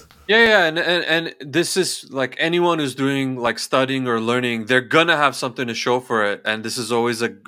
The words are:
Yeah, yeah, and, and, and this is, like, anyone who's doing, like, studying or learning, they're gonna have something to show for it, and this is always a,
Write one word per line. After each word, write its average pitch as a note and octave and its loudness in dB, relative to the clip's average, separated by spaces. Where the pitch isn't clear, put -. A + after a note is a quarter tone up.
Yeah, A3+ 4
yeah, G#3+ 4
and, D#3+ -2
and, E3+ 0
and D#3+ -4
this E3+ 0
is, - -2
like, C3 -4
anyone E3+ 2
who's C3+ -4
doing, C3+ -2
like, A#2+ -2
studying C3 0
or A#2 0
learning, A#2 -2
they're B2+ 4
gonna D#3 4
have C#3+ 2
something B2+ -6
to A#2 -6
show B2 0
for A#2 0
it, G2+ -2
and A2 -4
this A2+ -8
is A#2 -4
always A#2 0
a, A#2 -2